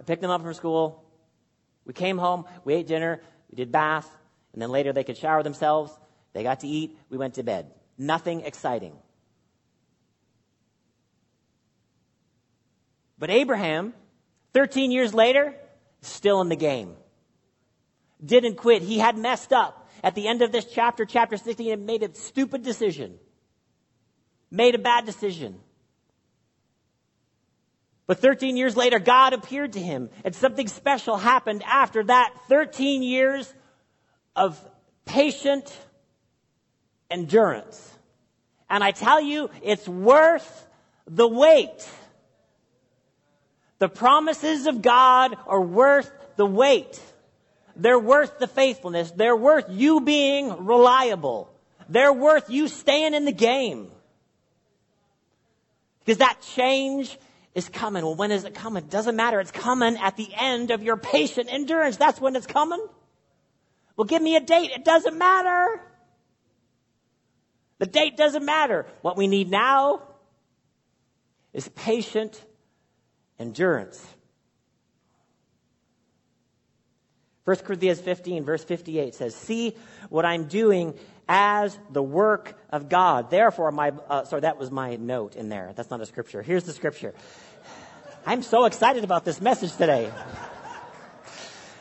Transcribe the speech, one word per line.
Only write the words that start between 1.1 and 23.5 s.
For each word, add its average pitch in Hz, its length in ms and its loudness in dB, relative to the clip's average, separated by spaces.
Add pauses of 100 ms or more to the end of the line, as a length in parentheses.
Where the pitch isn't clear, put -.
we 127 80 -18
came 185 260 -6
home, 180 280 -4 (180)
we 143 100 -2
ate 165 140 -4
dinner, 160 340 -6 (260)
we - 60 -20
did 123 160 -10
bath, 156 400 -2 (420)
and 110 80 -16
then 117 100 -8
later 139 220 -2
they 131 120 -4
could 120 120 -12
shower 156 280 -2
themselves. 151 520 -4 (400)
They 107 60 -8
got 127 180 -4
to 143 80 -12
eat, 156 300 -8 (100)
we 135 80 -12
went 127 200 -8
to 131 60 -8
bed. 95 280 -8 (260)
Nothing 165 460 -6
exciting. 110 500 -8 (4000)
But 156 120 -8
Abraham, 202 640 -2 (580)
thirteen 269 380 0
years 247 240 0
later, 262 400 2 (480)
still 196 400 0
in 175 80 -2
the 165 60 -2
game. 127 380 -4 (1300)
Didn't 226 340 4
quit. 226 260 4
He 208 160 -4
had 226 180 2
messed 226 340 -6
up. 214 380 0 (160)
At 180 100 0
the 208 140 -6
end 240 140 -2
of 220 100 2
this 233 140 -4
chapter, 233 400 -2
chapter 233 320 -2
sixteen, 226 300 -8
he 214 80 -4
made 214 260 -6
a 196 120 -8
stupid 269 480 -6
decision. 160 560 -6 (1300)